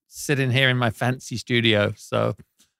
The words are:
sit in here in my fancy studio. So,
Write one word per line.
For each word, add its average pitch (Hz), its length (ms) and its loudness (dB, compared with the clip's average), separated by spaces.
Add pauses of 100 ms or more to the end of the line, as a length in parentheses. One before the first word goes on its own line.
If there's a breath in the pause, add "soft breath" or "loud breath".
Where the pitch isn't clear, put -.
sit - 320 -4
in 131 100 0
here 131 200 4
in 127 80 2
my 123 120 0
fancy 123 480 -4
studio. 107 580 2
So, 113 400 -4 (440)